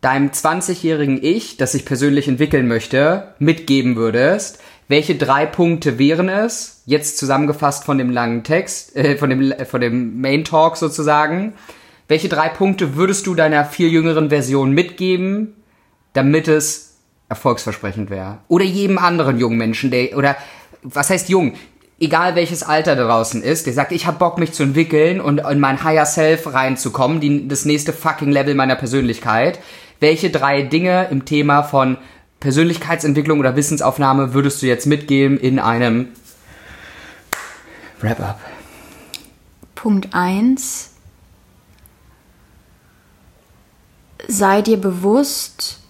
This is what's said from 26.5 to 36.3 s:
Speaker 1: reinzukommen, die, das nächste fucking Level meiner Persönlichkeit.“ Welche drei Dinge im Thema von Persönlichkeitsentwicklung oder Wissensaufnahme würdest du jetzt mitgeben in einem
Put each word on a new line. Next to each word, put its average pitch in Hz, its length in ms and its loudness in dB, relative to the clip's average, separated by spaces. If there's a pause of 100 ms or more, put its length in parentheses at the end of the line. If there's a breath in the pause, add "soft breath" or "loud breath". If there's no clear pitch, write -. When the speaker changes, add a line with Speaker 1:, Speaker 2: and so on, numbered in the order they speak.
Speaker 1:
reinzukommen, 131 680 0
die, 143 280 0
das 139 160 -4
nächste 151 280 0
fucking 156 380 -2
Level 143 240 2
meiner 131 220 2
Persönlichkeit.“ 123 840 0 (400 loud breath)
Welche 160 300 2
drei 143 320 0
Dinge 180 500 0
im 135 140 -2
Thema 147 380 2
von 131 340 0 (440 loud breath)
Persönlichkeitsentwicklung 151 1000 0
oder 131 160 0
Wissensaufnahme 135 800 0
würdest 139 260 0
du 131 60 -2
jetzt 123 200 0
mitgeben 139 520 2
in 131 200 0
einem 117 500 0 (1900 loud breath)